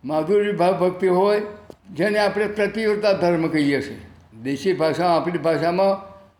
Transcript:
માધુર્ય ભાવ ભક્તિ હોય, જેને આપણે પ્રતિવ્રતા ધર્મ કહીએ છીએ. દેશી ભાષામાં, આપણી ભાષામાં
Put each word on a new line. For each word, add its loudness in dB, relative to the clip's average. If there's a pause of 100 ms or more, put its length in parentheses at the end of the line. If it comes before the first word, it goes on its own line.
માધુર્ય 0
ભાવ 2
ભક્તિ -2
હોય, 2 (520)
જેને 0
આપણે 0
પ્રતિવ્રતા 0
ધર્મ 2
કહીએ 2
છીએ. -10 (420)
દેશી -2
ભાષામાં, 0
આપણી -2
ભાષામાં 0 (240)